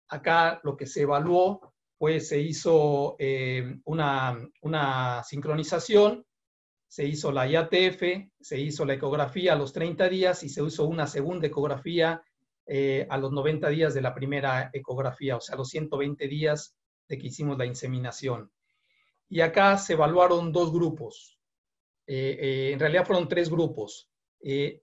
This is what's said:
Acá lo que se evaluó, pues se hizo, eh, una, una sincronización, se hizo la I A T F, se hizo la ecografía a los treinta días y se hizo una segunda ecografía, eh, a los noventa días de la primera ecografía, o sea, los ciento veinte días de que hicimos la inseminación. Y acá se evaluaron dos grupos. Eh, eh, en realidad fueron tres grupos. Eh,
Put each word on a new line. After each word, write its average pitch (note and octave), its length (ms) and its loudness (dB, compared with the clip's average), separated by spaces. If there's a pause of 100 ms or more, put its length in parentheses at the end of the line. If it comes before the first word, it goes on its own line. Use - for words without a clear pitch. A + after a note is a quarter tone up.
Acá E3 540 2
lo C#3+ 120 -4
que C3+ 120 -10
se D3+ 160 -2
evaluó, F3 680 2 (240)
pues D#3 320 0
se D3 120 2
hizo, D3+ 800 4
eh, C3 680 -2
una, C#3 500 0 (280)
una C3 600 -2
sincronización, E3 1000 2 (640)
se D3+ 160 -6
hizo D3 260 -2
la C3+ 160 2
I D3 80 2
A E3 140 2
T F#3 160 4
F, F#3 540 -2
se C#3 200 -8
hizo D3 260 -4
la C3+ 100 0
ecografía D3 580 0
a - 20 6
los C#3 160 -2
treinta F3 380 0
días F#3 320 0
y - 80 -10
se D#3 140 -4
hizo D3+ 220 -2
una D#3+ 200 0
segunda D#3+ 400 -4
ecografía, D#3+ 800 0 (420)
eh, C#3 420 0
a C#3 120 -2
los C3+ 120 -4
noventa D3+ 380 0
días D3+ 240 2
de C3+ 80 -2
la B2 140 -2
primera C3+ 580 -2
ecografía, C3 640 -4
o A2+ 40 -8
sea, - 140 -10
los C3 140 -6
ciento D#3 300 -6
veinte C#3+ 280 -4
días D3+ 480 -2 (320)
de B2+ 120 -8
que - 80 -12
hicimos D3 320 -6
la B2 80 0
inseminación. B2+ 840 -6 (760)
Y E3 120 0
acá G3 360 6
se G3 160 -2
evaluaron E3+ 580 4
dos E3 220 2
grupos. D3 640 -4 (680)
Eh, C3+ 340 -4
eh, C3+ 320 0
en C3+ 60 -4
realidad D#3+ 260 2
fueron F3+ 220 0
tres E3+ 200 0
grupos. D3+ 640 -4 (320)
Eh, C#3 420 -4